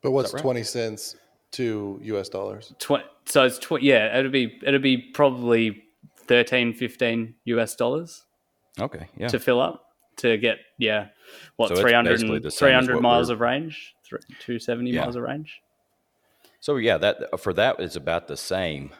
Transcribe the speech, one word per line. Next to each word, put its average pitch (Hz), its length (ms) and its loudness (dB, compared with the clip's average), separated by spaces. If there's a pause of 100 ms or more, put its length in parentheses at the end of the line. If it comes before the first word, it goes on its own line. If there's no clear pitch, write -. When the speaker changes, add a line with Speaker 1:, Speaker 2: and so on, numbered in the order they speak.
Speaker 1:
But 139 100 -2
what's 131 180 0
Speaker 2:
Is - 20 -10
that 135 60 -8
right? 147 40 -8
Speaker 1:
twenty 123 220 -2
cents 110 520 -6 (360)
to 104 520 -4
U 107 140 -4
S 98 120 -4
dollars? 101 500 -10
Speaker 3:
Tw-, 135 240 -2 (220)
so 139 180 4
it's 127 160 2
tw-, 143 220 -4
yeah, 117 360 4
it'll 135 140 0
be, 127 320 0
it'll 139 160 2
be 135 180 2
probably 120 880 0 (340)
thirteen, 120 560 2
fifteen 117 600 -4 (100)
U 117 140 0
S 113 160 -2
dollars 147 500 -4 (540)
Speaker 2:
Okay, 123 280 -8 (100)
yeah. 110 100 -6
Speaker 3:
to 123 120 -2
fill 123 220 2
up, - 240 -4 (320)
to 117 200 0
get, 110 200 0 (200)
yeah, 107 300 -2 (500)
what, 117 100 2
Speaker 2:
So 85 60 -2
it's 92 80 2
Speaker 3:
three 120 120 6
hundred 120 200 6
Speaker 2:
basically 110 240 0
Speaker 3:
and, - 80 -8
Speaker 2:
the - 60 -8
same - 40 -10
as - 40 -8
Speaker 3:
three 135 140 6
hundred 127 220 4
Speaker 2:
what 123 80 0
Speaker 3:
miles 120 260 4
Speaker 2:
we're 120 60 -2
Speaker 3:
of 110 60 -4
range, 143 640 -4
thr-, - 120 -18 (240)
two 120 200 -8
seventy 123 320 -6
Speaker 2:
Yeah. 123 100 -2
Speaker 3:
miles 123 140 -6
of 120 80 -8
range. 143 380 -10 (1000)
Speaker 2:
So 147 160 -2
yeah, 110 200 2
that, 92 420 -2
for 98 140 -4
that 110 260 2
it's 85 160 -8
about 82 320 -4
the 71 100 -10
same. 80 640 -6